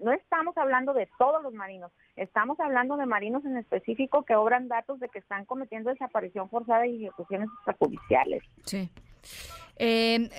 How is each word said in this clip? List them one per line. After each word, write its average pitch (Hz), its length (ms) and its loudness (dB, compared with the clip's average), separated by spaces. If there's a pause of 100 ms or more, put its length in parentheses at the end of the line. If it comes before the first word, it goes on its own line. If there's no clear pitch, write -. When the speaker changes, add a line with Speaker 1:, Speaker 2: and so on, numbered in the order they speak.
Speaker 1:
no 226 100 2
estamos 339 460 -2
hablando 269 340 2
de 233 160 0 (100)
todos 294 240 4
los 262 120 -10
marinos, 190 360 -12 (260)
estamos 220 440 0
hablando 277 380 2
de 285 80 -2
marinos 226 400 -2
en 262 100 -4
específico 247 680 0
que 233 100 2
obran 240 340 4
datos 240 320 -4
de 240 80 -8
que 202 120 -14
están 196 260 -10
cometiendo 233 420 -6
desaparición 208 640 -4
forzada 233 360 2
y 233 200 -4
ejecuciones 196 500 -6
extrajudiciales. - 880 0 (240)
Speaker 2:
Sí. 190 240 -6 (880)
Eh, 226 520 4 (100)